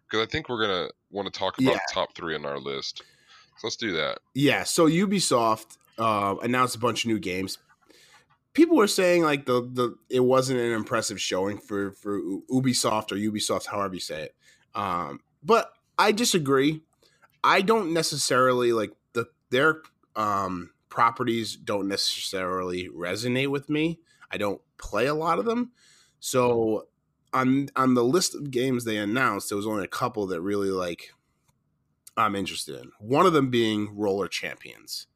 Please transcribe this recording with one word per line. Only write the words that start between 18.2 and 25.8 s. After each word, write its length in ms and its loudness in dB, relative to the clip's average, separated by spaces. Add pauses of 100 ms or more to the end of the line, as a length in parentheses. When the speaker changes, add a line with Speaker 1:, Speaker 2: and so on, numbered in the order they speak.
Speaker 2:
like, 180 -2 (220)
the, 140 -4 (240)
their, 320 2 (320)
um, 560 -2 (180)
properties 640 0
don't 320 -4
necessarily 1000 -4
resonate 640 -4
with 180 -6
me. 300 0 (320)
I 60 -6
don't 260 -4 (160)
play 260 -2
a 80 2
lot 240 0
of 80 -2
them. 280 -2 (460)